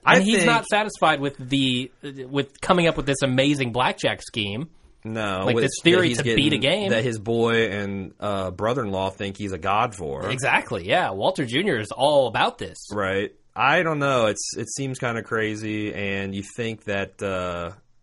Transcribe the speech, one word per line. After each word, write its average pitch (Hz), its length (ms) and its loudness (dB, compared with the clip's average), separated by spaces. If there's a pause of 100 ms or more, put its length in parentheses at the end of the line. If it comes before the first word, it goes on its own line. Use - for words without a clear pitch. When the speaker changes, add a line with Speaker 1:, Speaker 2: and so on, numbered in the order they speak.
Speaker 1:
I - 160 8
Speaker 2:
he's 208 180 4
Speaker 1:
think 175 80 4
Speaker 2:
not 226 200 2
satisfied 202 540 2
with 139 180 -4
the, 131 520 0 (120)
with 139 580 -6
coming 180 280 4
up 151 80 2
with 139 100 -2
this 139 160 0
amazing 135 500 2
blackjack 123 500 0
scheme. 110 460 -6 (360)
Speaker 1:
No, 107 420 -2
Speaker 2:
Like, 123 80 2
Speaker 1:
with, 117 100 4
Speaker 2:
this 139 80 0 (100)
theory 175 180 6
Speaker 1:
that 175 80 2
he's 113 100 0
Speaker 2:
to - 60 -2 (120)
beat 147 160 2
a 143 60 0
Speaker 1:
getting, 156 240 0
Speaker 2:
game. 196 80 -2
Speaker 1:
that 117 140 2
his 113 140 -2
boy 117 520 2
and, 98 480 -6
uh, 98 320 -2
brother-in-law 98 600 -2
think 98 260 -8
he's 101 160 -6
a 92 60 -6
god 101 360 0
for. 80 340 -6
Speaker 2:
Exactly, 123 600 -2
yeah. 147 240 2
Walter 135 340 -2
Junior 139 320 0
is 107 140 -6
all 139 340 4
about 127 320 0
this. 87 180 -10 (160)
Speaker 1:
Right. 98 400 -2 (220)
I 143 280 4
don't 160 180 -2
know. 131 260 2
It's, - 300 -2
it 113 140 -6
seems 131 280 -6
kinda 117 240 -4
crazy, 107 720 -4
and 98 400 -4
you 98 80 -4
think 113 420 -8
that, 98 380 -4
uh, 90 500 -4 (300)